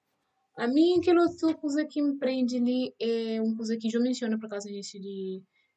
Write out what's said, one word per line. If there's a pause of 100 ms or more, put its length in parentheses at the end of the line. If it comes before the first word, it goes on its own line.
(580)
a
mim,
aquela
outra
coisa
que
me
prende
ali
é
uma
coisa
que
já
menciono
por
causa
disso
de, (340)